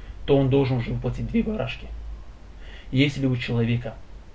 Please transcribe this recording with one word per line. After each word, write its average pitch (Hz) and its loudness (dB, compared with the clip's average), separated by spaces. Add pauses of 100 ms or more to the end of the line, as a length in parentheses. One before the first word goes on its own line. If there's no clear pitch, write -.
(260)
то 139 6
он 135 6
должен 131 4
уже 120 -2
выплатить 120 -2
две 226 4
барашки. - -4 (1040)
Если 135 2
у 127 2
человека 117 0 (400)